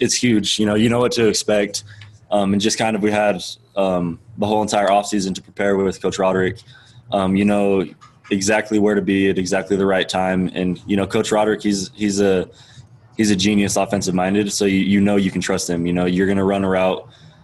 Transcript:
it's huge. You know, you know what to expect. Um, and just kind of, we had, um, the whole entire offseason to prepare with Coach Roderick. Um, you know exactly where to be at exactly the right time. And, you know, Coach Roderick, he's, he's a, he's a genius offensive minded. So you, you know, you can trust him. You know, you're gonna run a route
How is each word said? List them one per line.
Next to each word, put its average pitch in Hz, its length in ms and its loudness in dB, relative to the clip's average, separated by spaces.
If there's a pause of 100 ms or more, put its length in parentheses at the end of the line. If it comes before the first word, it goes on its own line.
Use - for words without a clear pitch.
it's 113 140 0
huge. 107 440 0
You 107 60 0
know, 104 100 2
you 113 140 2
know 117 100 2
what 123 140 0
to 113 160 2
expect. 104 560 -2 (440)
Um, 98 220 0
and 101 100 0
just 107 160 0
kind 110 160 0
of, 101 80 -4
we 104 80 2
had, 104 320 0 (360)
um, 90 420 -2 (180)
the 101 80 -2
whole 107 160 2
entire 104 260 2
offseason 98 480 0
to - 60 -12
prepare 101 360 -2
with 95 240 -2
Coach 92 180 -4
Roderick. 92 380 0 (520)
Um, 95 280 0
you 101 80 2
know 101 420 2 (440)
exactly 107 480 0
where 104 160 2
to 101 60 2
be 98 280 2
at 92 80 0
exactly 95 400 -2
the 98 80 0
right 92 240 0
time. 92 440 -2
And, 90 320 -2
you 101 120 -2
know, 95 100 0
Coach 107 240 -2
Roderick, 107 320 2
he's, 98 320 -2
he's 101 240 -2
a, 95 300 2 (680)
he's 107 160 2
a 101 60 2
genius 101 400 0
offensive 95 360 -2
minded. 98 380 0
So - 140 -2
you, 95 140 2
you 101 200 2
know, 101 160 2
you 95 160 0
can 92 80 -4
trust 92 300 -4
him. 85 180 -2
You 87 60 -2
know, 90 100 0
you're 90 240 0
gonna 98 160 0
run 98 220 0
a - 20 -2
route 92 400 0 (360)